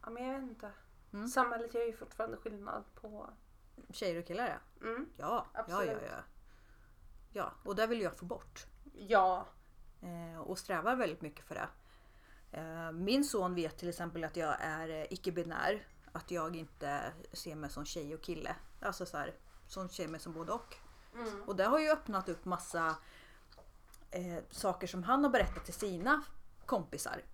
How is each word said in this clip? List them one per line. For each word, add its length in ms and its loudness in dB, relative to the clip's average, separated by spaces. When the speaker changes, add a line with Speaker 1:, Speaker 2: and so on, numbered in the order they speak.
Speaker 1:
ja, 80 -10
men 180 -4
jag 120 0
vet 100 -6
inte. 220 -10
Speaker 2:
Mm. 140 -2
Speaker 1:
Samhället 460 2
gör 120 4
ju 80 0
fortfarande 440 -6
skillnad 460 -6
på 280 -10
Speaker 2:
Tjejer 300 0
och 80 -6
killar, 200 0
ja. 400 -6
Speaker 1:
Mm. 300 -4
Speaker 2:
Ja, 100 -4
ja, 260 2
ja, 60 -6
Speaker 1:
Absolut. 340 2
Speaker 2:
ja. 60 -6
Ja, 180 -2
och 120 -2
det 120 6
vill 140 2
jag 160 0
få 80 -10
bort. 400 -8
Speaker 1:
Ja. 520 8
Speaker 2:
Eh, 380 -8
och 200 -4
strävar 360 2
väldigt 260 2
mycket 240 -8
för 100 -8
det. 140 -2
Eh, 320 -6
min 320 6
son 320 2
vet 220 0
till 120 -2
exempel 340 -4
att 140 -2
jag 220 2
är, 300 -2
eh, 240 -4
icke-binär. 760 0
Att 200 -8
jag 240 0
inte 580 -4
ser 220 -6
mig 140 -6
som 160 -6
tjej 300 -6
och 80 -10
kille. 320 -4
Alltså 240 -2
så 120 -6
här, 180 -4
som 220 -6
ser 180 -4
mig 120 -6
som 140 -10
både 180 -4
och. 240 -4
Speaker 1:
Mm. 280 -4
Speaker 2:
Och 120 -2
det 100 6
har 140 8
ju 120 4
öppnat 380 2
upp 160 -4
massa, 500 2
eh, 380 -4
saker 380 0
som 160 -2
han 200 8
har 80 8
berättat 340 4
till 80 -8
sina 500 4
kompisar. 560 0